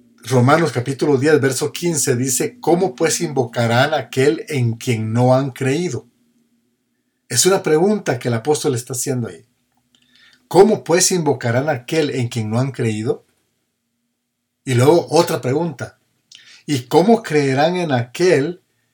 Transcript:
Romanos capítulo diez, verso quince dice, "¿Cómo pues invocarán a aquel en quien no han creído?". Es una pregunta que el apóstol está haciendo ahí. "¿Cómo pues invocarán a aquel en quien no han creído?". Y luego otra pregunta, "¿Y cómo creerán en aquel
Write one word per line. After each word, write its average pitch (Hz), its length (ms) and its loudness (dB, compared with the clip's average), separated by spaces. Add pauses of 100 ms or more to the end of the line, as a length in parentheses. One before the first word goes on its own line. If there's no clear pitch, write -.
(240)
Romanos 131 480 2
capítulo 139 460 0
diez, 147 240 4
verso 135 320 -2
quince 151 420 -2
dice, 135 460 -4
"¿Cómo 175 340 0
pues 156 240 -2
invocarán 131 760 0
a 151 40 -2
aquel 135 500 -2
en 120 280 -2
quien 110 360 -4
no 123 240 4
han 135 160 -2
creído?". 135 560 -4 (1200)
Es 123 180 0
una 185 180 2
pregunta 165 540 0
que 123 120 -6
el 117 60 -2
apóstol 131 400 -2
está 120 180 -8
haciendo 123 340 -6
ahí. 87 180 -16 (1040)
"¿Cómo 202 380 4
pues 180 260 2
invocarán 139 560 0
a 156 60 -2
aquel 143 380 -2
en 120 180 -4
quien 110 200 -6
no 113 120 -2
han 131 100 -4
creído?". 113 540 -4 (1400)
Y 131 120 -4
luego 143 340 4
otra 165 320 2
pregunta, 139 580 -6 (680)
"¿Y 135 180 -4
cómo 214 380 4
creerán 147 540 0
en 170 160 -4
aquel 151 720 0 (320)